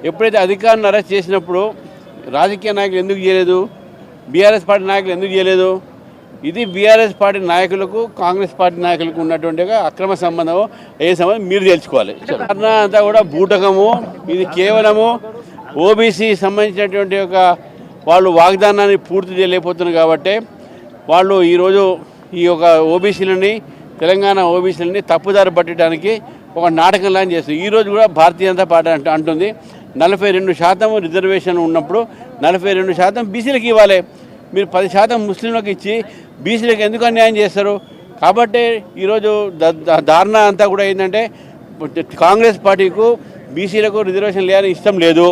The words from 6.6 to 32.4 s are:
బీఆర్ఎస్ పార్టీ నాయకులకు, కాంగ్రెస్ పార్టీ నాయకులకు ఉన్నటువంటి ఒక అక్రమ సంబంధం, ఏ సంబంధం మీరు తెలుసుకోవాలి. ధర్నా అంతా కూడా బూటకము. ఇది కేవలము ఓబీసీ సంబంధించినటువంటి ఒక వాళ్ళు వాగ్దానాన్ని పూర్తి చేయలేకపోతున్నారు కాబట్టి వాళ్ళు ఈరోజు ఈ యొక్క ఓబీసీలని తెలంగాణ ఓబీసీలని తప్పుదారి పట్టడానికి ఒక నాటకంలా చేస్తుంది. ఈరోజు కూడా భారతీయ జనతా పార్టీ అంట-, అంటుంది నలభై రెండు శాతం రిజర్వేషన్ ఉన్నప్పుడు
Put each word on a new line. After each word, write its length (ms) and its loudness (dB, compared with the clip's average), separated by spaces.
బీఆర్ఎస్ 480 2
పార్టీ 180 -2
నాయకులకు, 480 -4
కాంగ్రెస్ 380 -4
పార్టీ 260 0
నాయకులకు 380 -4
ఉన్నటువంటి 420 -4
ఒక 120 -2
అక్రమ 240 -4
సంబంధం, 340 -2
ఏ 200 2
సంబంధం 300 0
మీరు 220 0
తెలుసుకోవాలి. 420 -2
ధర్నా 420 -2
అంతా 220 2
కూడా 140 4
బూటకము. 540 2
ఇది 100 -2
కేవలము 500 2
ఓబీసీ 420 2
సంబంధించినటువంటి 840 -2
ఒక 100 -4
వాళ్ళు 220 4
వాగ్దానాన్ని 580 4
పూర్తి 300 -4
చేయలేకపోతున్నారు 640 -2
కాబట్టి 340 2
వాళ్ళు 260 4
ఈరోజు 300 2
ఈ 140 -4
యొక్క 180 2
ఓబీసీలని 580 0
తెలంగాణ 380 2
ఓబీసీలని 460 -2
తప్పుదారి 460 2
పట్టడానికి 560 -2
ఒక 80 0
నాటకంలా 420 2
చేస్తుంది. 240 -4
ఈరోజు 280 2
కూడా 120 4
భారతీయ 300 2
జనతా 240 0
పార్టీ 240 2
అంట-, 200 -4
అంటుంది 320 -2
నలభై 340 2
రెండు 240 -2
శాతం 300 2
రిజర్వేషన్ 600 -2
ఉన్నప్పుడు 340 -2